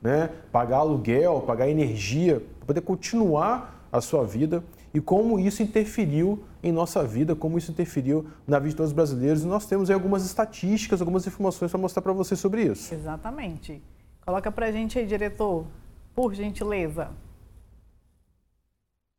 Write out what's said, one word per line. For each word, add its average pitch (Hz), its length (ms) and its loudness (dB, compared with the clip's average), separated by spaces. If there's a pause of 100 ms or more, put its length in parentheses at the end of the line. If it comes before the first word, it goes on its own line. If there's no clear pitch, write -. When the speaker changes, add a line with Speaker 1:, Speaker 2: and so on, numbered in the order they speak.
Speaker 1:
né, 151 300 2 (220)
pagar 120 240 2
aluguel, 139 680 4
pagar 123 240 2
energia, 143 680 2 (240)
pra - 80 -12
poder 156 140 0
continuar 196 920 0 (160)
a 120 100 2
sua - 240 0
vida. 151 380 0 (320)
E 151 80 2
como 214 360 4
isso 196 240 0
interferiu 208 800 2 (200)
em 170 100 0
nossa 165 320 2
vida, 139 320 0
como 160 220 -2
isso 165 120 -4
interferiu 151 560 0 (200)
na 143 120 4
vida 143 120 0
de 151 60 -6
todos 160 140 0
os 143 40 -4
brasileiros. 147 500 2
E - 20 -2
nós 202 200 -2
temos 196 240 0
aí 196 40 6
algumas 190 300 2
estatísticas, 208 760 0
algumas 180 240 0
informações 185 440 -2
pra 185 80 -2
mostrar 185 240 0
pra 190 100 0
vocês 190 280 0
sobre 208 220 2
isso. 135 320 0
Speaker 2:
Exatamente. 156 880 -10 (420)
Coloca 190 260 -2
pra 220 220 -2
gente 220 260 -2
aí, 233 80 0
diretor, 202 600 -2 (480)
por 240 200 0
gentileza. 196 760 -4 (2000)